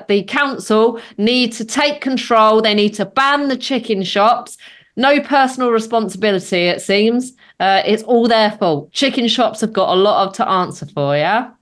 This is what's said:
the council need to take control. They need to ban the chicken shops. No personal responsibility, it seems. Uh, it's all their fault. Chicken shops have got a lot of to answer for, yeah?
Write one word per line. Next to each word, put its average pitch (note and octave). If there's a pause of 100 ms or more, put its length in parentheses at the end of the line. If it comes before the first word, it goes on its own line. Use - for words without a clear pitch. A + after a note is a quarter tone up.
the G3+
council A3+ (200)
need A#3
to A3+
take D4
control. A3+
They A3
need G#3
to G#3
ban C#4
the B3+
chicken A3+
shops. G3+ (380)
No C#4
personal C4
responsibility, G3
it F3
seems. A3+ (260)
Uh, F#3+
it's A3
all A#3
their A3
fault. D#3+
Chicken C4
shops A3+
have A3
got -
a F3+
lot G3
of G3
to -
answer F3+
for, C#3+
yeah? G#3 (140)